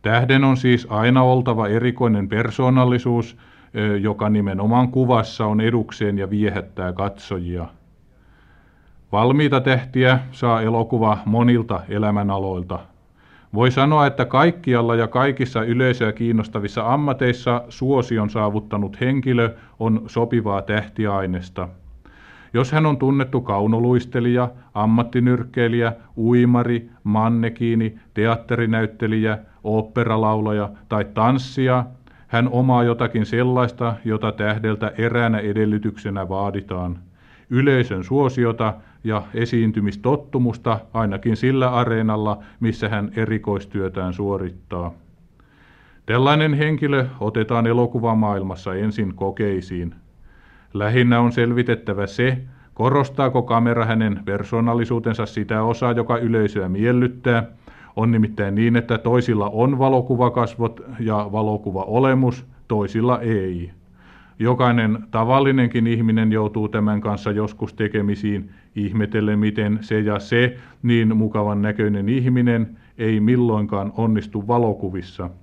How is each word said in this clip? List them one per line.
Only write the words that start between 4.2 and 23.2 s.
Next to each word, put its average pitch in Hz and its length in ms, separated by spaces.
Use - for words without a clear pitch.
nimenomaan 107 600
kuvassa 120 560
on 107 160
edukseen 110 560
ja 98 120
viehättää 92 640
katsojia. 90 720
Valmiita 131 500
tähtiä 127 580
saa 117 300
elokuva 113 640
monilta 113 640
elämänaloilta. 98 920
Voi 123 180
sanoa, 143 340
että 131 200
kaikkialla 127 720
ja 113 120
kaikissa 127 560
yleisöä 120 480
kiinnostavissa 113 840
ammateissa 127 760
suosion 123 600
saavuttanut 104 720
henkilö 123 540
on 110 280
sopivaa 107 540
tähtiainesta. 98 1040
Jos 131 180
hän 156 140
on 147 120
tunnettu 131 440